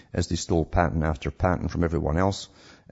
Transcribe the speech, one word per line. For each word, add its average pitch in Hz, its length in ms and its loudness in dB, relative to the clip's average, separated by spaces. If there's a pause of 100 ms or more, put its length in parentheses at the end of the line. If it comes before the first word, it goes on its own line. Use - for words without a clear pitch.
(140)
as 92 140 -2
they 87 80 -2
stole 82 280 0
patent 80 400 0
after 80 260 -2
patent - 400 0
from 80 140 0
everyone 78 320 0
else 95 320 0 (440)